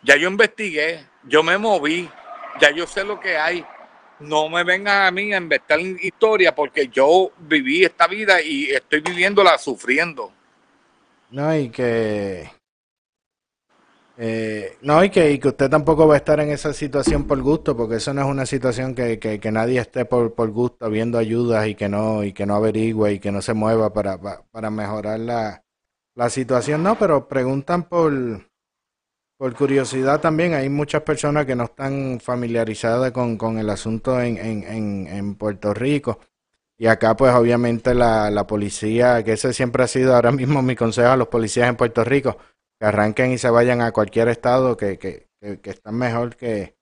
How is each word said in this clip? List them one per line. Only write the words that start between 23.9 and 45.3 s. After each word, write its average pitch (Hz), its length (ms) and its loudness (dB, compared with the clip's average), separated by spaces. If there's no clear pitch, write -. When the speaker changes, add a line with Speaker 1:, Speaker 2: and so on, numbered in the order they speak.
Speaker 2:
para, 98 260 -4
pa-, 98 320 -12
para 110 180 -8
mejorar 107 520 -6
la, 113 420 -6
la 120 140 0
situación. 131 540 -2
No, 214 160 0
pero 156 300 2
preguntan 139 540 -2
por, 139 680 -2
por 131 180 -6
curiosidad 135 640 0
también. 165 340 0
Hay 135 140 -2
muchas 147 360 -2
personas 147 420 0
que 127 100 -2
no 120 80 -2
están 135 560 -6
familiarizadas 117 960 -2
con, 120 240 -2
con 113 200 -2
el 107 120 -2
asunto 113 520 -2
en, 120 160 -2
en, 107 260 -6
en, 101 440 -6
en 101 280 -8
Puerto 104 380 -4
Rico. 127 460 -2
Y 113 100 0
acá, 113 280 2
pues, 131 200 4
obviamente, 120 580 2
la, 113 380 2
la 104 160 -2
policía, 110 760 0
que 110 100 0
ese 120 200 -2
siempre 127 300 0
ha 123 40 2
sido 127 280 2
ahora 120 160 6
mismo 135 320 0
mi 127 120 0
consejo 120 340 2
a 131 60 6
los 123 120 0
policías 120 420 0
en 120 60 -2
Puerto 117 280 0
Rico, 127 360 0
que 107 80 0
arranquen 107 440 2
y 127 60 -2
se 120 140 0
vayan 120 300 4
a 117 100 0
cualquier 110 380 2
estado 123 460 2
que, 98 220 -4
que, - 300 -12